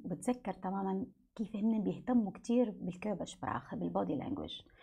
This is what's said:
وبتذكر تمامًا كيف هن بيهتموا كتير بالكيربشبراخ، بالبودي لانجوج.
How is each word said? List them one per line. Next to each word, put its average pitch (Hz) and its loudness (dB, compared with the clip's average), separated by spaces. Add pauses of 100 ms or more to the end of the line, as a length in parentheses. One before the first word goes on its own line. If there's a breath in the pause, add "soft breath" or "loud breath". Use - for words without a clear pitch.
وبتذكر 196 -2
تمامًا 190 -2 (280)
كيف 220 -6
هن 220 2
بيهتموا 202 2
كتير 240 4
بالكيربشبراخ، - -4
بالبودي 175 0
لانجوج. - -4 (200 soft breath)